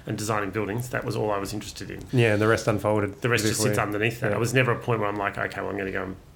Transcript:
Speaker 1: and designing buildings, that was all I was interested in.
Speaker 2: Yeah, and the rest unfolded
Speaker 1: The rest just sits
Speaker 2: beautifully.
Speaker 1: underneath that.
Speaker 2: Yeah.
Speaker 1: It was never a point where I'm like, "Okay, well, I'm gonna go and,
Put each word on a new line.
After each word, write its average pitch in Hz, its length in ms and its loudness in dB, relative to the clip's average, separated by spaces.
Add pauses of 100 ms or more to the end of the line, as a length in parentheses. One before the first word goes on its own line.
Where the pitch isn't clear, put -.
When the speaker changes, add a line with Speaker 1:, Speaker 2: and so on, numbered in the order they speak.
Speaker 1:
and 107 120 -4
designing 104 320 0
buildings, 107 400 -2
that 120 160 -4
was 117 100 -4
all 110 160 0
I 101 60 0
was 98 160 -4
interested 101 360 -10
in. 90 100 -10 (120)
Speaker 2:
Yeah, 117 220 6
and 104 80 4
the 110 60 6
rest 113 200 4
unfolded 104 540 0
Speaker 1:
The 120 80 0
rest 113 160 2
just 107 100 2
sits 110 80 0
Speaker 2:
beautifully. 104 220 2
Speaker 1:
underneath 104 340 -2
that. 107 120 0
Speaker 2:
Yeah. 101 40 0
Speaker 1:
It - 40 -2
was 120 140 0
never 123 200 4
a - 40 2
point 117 220 -2
where 104 80 0
I'm 104 80 -2
like, 101 220 -2
"Okay, 98 240 -4
well, 92 80 -4
I'm 98 80 -4
gonna 95 140 -4
go 95 120 -4
and, 95 120 -6 (200)